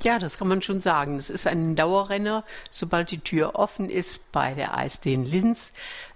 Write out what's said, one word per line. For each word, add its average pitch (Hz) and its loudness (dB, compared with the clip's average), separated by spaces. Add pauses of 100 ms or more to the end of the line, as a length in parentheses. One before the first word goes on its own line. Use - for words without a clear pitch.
Ja, 233 4
das 175 -4
kann 190 0
man 185 2
schon 196 -2
sagen. 143 2
Es 139 -8
ist - -6
ein 160 2
Dauerrenner. 202 2 (260)
Sobald 170 0
die 170 -6
Tür 156 0
offen 202 0
ist - -4
bei 135 2
der - -4
A - 0
S - -6
D 135 2
in 131 2
Linz, 185 0 (420)